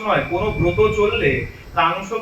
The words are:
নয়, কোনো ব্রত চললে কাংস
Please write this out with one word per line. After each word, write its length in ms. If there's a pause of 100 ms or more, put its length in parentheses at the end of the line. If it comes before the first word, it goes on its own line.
নয়, 240
কোনো 200
ব্রত 300 (160)
চললে 360 (420)
কাংস 340 (140)